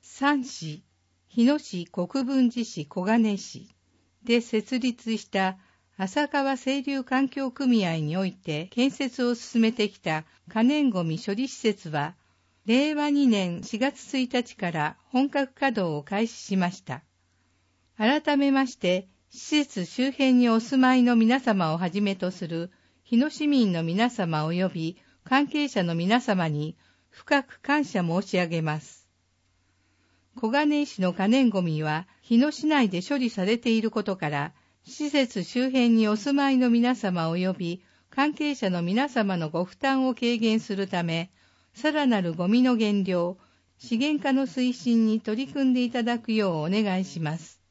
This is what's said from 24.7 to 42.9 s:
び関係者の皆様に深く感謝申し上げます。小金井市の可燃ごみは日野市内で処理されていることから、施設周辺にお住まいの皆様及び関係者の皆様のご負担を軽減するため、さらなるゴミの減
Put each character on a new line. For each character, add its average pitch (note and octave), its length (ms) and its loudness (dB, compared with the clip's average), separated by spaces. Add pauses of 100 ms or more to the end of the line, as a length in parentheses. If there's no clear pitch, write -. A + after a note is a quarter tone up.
び E3+ 260 -6 (280)
関 C#4 220 2
係 D4 220 -4
者 G#3 140 -2
の E3+ 120 -2
皆 F#3+ 260 2
様 F#3 280 0
に D3+ 280 -4 (340)
深 - 320 0
く - 180 -18
感 D4 240 0
謝 F#3 180 -2
申 E3+ 200 0
し F#3+ 160 -2
上 F3+ 80 2
げ E3 160 -4
ま D#3 180 -4
す。 - 280 -20 (1300)
小 A3 100 -2
金 D4 320 2
井 C#4+ 40 -2
市 - 160 -8
の F3+ 100 0
可 F#3+ 160 0
燃 B3 220 4
ご G3 100 -2
み D#3 220 -2
は D#3 240 -4 (160)
日 A#3 160 2
野 D4 120 4
市 D4+ 160 -6
内 C#4+ 220 2
で F3+ 140 -4
処 C#4+ 160 -2
理 B3 120 0
さ F#3+ 140 -4
れ A3+ 140 0
て A#3 120 -2
い A3+ 100 4
る G#3+ 100 -2
こ G#3+ 120 -4
と G3+ 140 -4
か D#3 140 -4
ら、 D3 220 -4 (320)
施 C#4+ 260 -6
設 B3+ 340 0
周 B3 220 -2
辺 B3+ 240 2
に A3+ 180 4
お G#3+ 80 2
住 B3 160 -2
ま C#4 180 2
い C4 60 2
の B3 140 4
皆 A#3+ 240 4
様 F3 360 -2
及 F#3 220 0
び F3+ 300 -6 (280)
関 D4 220 0
係 D4 220 -4
者 G3+ 160 -2
の F3 120 -2
皆 A3 260 0
様 G3+ 280 -2
の D#3+ 140 -4
ご E3+ 140 -2
負 - 120 -14
担 C4 320 0
を B3+ 60 -2
軽 A#3+ 240 -2
減 A3 220 2
す G#3+ 140 -8
る G3 120 -2
た F#3 160 -2
め、 E3 280 -4 (440)
さ D4+ 180 0
ら D4 140 2
な A3 140 2
る E3+ 120 -2
ゴ F3 160 -2
ミ A#3+ 140 4
の B3+ 140 4
減 G#3 280 0